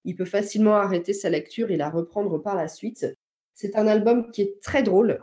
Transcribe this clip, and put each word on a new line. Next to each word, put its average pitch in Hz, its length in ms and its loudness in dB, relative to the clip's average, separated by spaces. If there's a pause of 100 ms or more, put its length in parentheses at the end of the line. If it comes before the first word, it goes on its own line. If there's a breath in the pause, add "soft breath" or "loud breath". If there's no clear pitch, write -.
Il 180 100 -6
peut 185 100 -4
facilement 214 480 2
arrêter 196 400 0
sa 202 160 -4
lecture 170 400 -4
et 175 80 0
la 147 140 -2
reprendre 170 480 -4
par 196 160 -4
la 160 120 -2
suite. - 380 -8 (540)
C'est 202 160 -8
un 214 120 2
album 226 420 2
qui 208 140 -4
est - 180 -6
très 285 220 0
drôle. 196 400 4